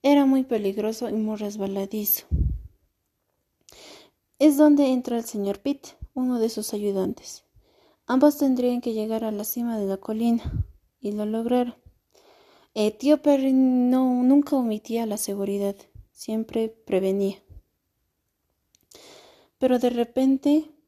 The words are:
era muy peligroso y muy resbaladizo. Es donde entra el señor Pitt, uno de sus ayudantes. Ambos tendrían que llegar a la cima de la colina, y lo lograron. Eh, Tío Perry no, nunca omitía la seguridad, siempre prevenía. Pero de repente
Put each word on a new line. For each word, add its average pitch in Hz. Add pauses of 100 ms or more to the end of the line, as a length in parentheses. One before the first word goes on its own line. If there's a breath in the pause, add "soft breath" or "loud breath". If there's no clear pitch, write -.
era 285
muy 262
peligroso 214
y -
muy 214
resbaladizo. 202 (2250 loud breath)
Es 285
donde 294
entra 247
el 233
señor 202
Pitt, 277 (260)
uno 254
de 226
sus -
ayudantes. 196 (600)
Ambos 294
tendrían 247
que 233
llegar 220
a 220
la 208
cima 233
de 196
la 196
colina, 226 (380)
y 208
lo 208
lograron. 233 (960 soft breath)
Eh, 214
Tío 294
Perry 269
no, 254
nunca 285
omitía 226
la 214
seguridad, 202 (360)
siempre 220
prevenía. 196 (2250 soft breath)
Pero 254
de 247
repente 269 (160)